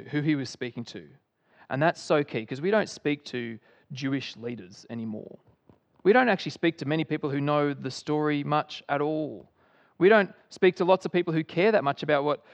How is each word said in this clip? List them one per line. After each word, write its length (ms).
who 120
he 140
was 140
speaking 360
to. 220
And 120
that's 200
so 220
key, 220
'cause 140
we 100
don't 200
speak 360
to 320
Jewish 420
leaders 540
anymore. 500
We 80
don't 160
actually 240
speak 280
to 60
many 200
people 240
who 100
know 340
the 160
story 540
much 460
at 100
all. 500
We 120
don't 260
speak 260
to 100
lots 200
of 80
people 200
who 120
care 260
that 140
much 180
about 220
what 180